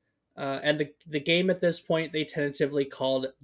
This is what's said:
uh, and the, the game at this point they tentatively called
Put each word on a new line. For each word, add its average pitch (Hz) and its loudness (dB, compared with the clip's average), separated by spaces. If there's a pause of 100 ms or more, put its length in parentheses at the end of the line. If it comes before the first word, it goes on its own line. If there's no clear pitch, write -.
(380)
uh, 135 -4
and 151 2
the, 147 -4 (140)
the 151 -2
game 170 4
at 180 0
this 170 2
point 160 -2
they 156 0
tentatively 143 0
called 131 -2 (160)